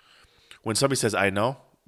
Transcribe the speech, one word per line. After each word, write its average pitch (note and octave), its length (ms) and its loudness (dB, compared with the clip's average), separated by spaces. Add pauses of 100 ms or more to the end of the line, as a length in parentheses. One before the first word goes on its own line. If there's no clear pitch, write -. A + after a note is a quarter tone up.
(640)
When A2 120 -4
somebody C#3 220 0
says, G#2+ 180 -2
"I G2 140 2
know," G#2+ 280 -2 (300)